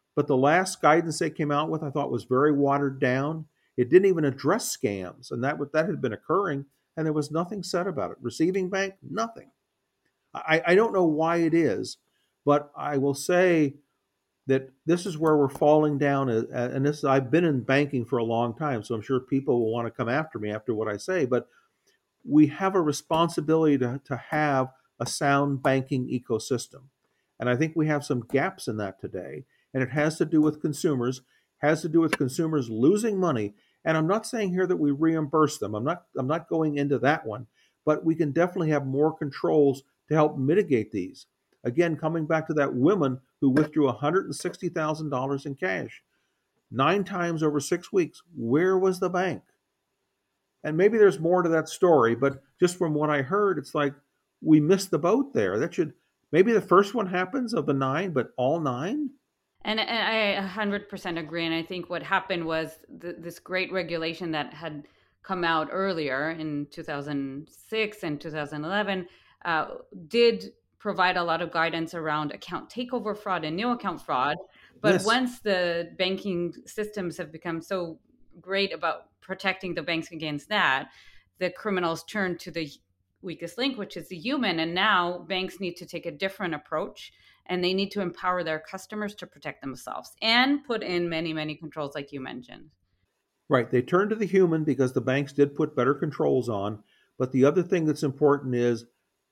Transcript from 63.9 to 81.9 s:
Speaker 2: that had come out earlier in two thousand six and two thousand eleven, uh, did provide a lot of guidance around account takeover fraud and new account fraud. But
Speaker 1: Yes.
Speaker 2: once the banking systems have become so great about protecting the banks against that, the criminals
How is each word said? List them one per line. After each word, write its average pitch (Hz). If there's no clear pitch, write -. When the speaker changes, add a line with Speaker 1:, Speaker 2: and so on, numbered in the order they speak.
Speaker 2:
that 147
had 151
come 185
out 160
earlier 160
in 156
two 165
thousand 143
six 214
and 151
two 165
thousand 151
eleven, 190
uh, 160
did 220
provide 185
a 175
lot 165
of 165
guidance 165
around 156
account -
takeover 233
fraud 180
and 156
new 233
account 202
fraud. 143
But 202
Speaker 1:
Yes. 190
Speaker 2:
once 247
the 175
banking 185
systems 208
have 156
become 165
so 170
great 196
about 156
protecting 185
the 165
banks 160
against 151
that, 147
the 180
criminals 180